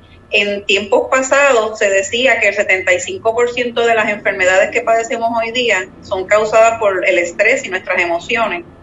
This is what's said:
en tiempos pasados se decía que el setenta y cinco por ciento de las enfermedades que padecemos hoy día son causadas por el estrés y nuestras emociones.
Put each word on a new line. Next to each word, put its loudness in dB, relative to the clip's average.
en -2
tiempos 0
pasados 2
se 0
decía 0
que 2
el 0
setenta 0
y 0
cinco -4
por 0
ciento -2
de 2
las 0
enfermedades 0
que -2
padecemos 0
hoy -4
día 0
son -6
causadas 4
por 0
el 2
estrés 0
y -10
nuestras -4
emociones. -2